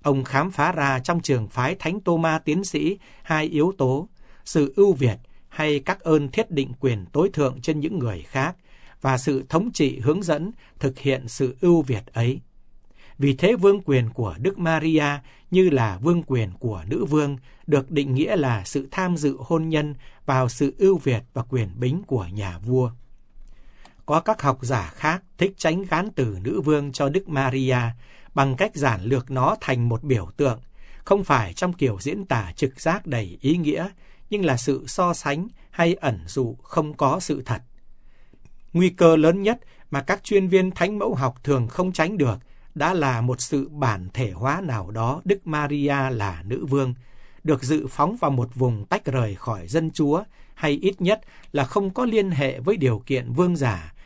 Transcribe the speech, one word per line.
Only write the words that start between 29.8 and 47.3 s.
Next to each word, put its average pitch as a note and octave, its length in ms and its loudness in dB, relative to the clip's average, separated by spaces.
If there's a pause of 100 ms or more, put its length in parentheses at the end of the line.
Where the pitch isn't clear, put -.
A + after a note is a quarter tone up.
một A2+ 140 -2
biểu A2 340 0
tượng, C3 240 0 (440)
không G3 200 2
phải A2 280 2
trong F3+ 200 -4
kiểu A#2 280 -2
diễn D#3+ 240 -6
tả G2 320 -2
trực C3 240 -4
giác F3+ 260 -2
đầy G#2+ 340 -6
ý D3+ 160 2
nghĩa, E3 320 -2 (420)
nhưng G3+ 140 -2
là C3+ 120 2
sự C3+ 300 -2
so F3 280 0
sánh D#3 340 -4 (220)
hay E3+ 240 2
ẩn A2+ 320 -2
dụ A#2+ 360 -4
không D3+ 320 -4
có D3 260 0
sự C#3+ 260 -4
thật. - 160 -4 (1080)
Nguy F3+ 180 4
cơ E3 260 8
lớn E3 260 4
nhất A#3 180 0 (300)
mà C#3 100 -2
các - 240 -2
chuyên G3 240 4
viên F#3 220 4
thánh G3 280 -2
mẫu G#3 160 -2
học B2+ 300 -2
thường B2+ 240 2
không F3+ 240 -2
tránh F3+ 260 0
được A#2+ 200 0 (360)
đã D#3+ 200 0
là C#3 260 2
một B2 200 0
sự C#3 280 -2
bản A#2 460 -2
thể A#2+ 160 -2
hóa C3 300 -4
nào A2 300 -4
đó A#2 340 -2
Đức G3 220 0
Maria C#3+ 640 0
là G2 360 -4
nữ B2 200 -6
vương, C3 280 0 (500)